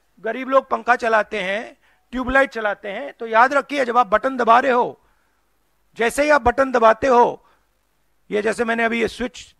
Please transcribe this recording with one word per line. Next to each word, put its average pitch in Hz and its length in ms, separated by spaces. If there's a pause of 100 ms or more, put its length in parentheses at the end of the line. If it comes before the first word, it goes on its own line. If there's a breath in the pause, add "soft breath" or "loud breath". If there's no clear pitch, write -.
(200)
गरीब 233 280
लोग 269 220
पंखा 233 260
चलाते 220 460
हैं, 208 340 (340)
ट्यूबलाइट 262 400
चलाते 208 380
हैं, 247 240
तो - 140
याद 233 280
रखिए 277 300
जब 233 140
आप 240 80
बटन 214 300
दबा 233 240
रहे 269 120
हो, 220 280 (920)
जैसे 233 280
ही 302 80
आप 285 120
बटन 254 300
दबाते 226 340
हो, 240 400 (840)
ये 208 120
जैसे 214 220
मैंने 226 200
अभी 226 160
ये 214 80
स्विच - 520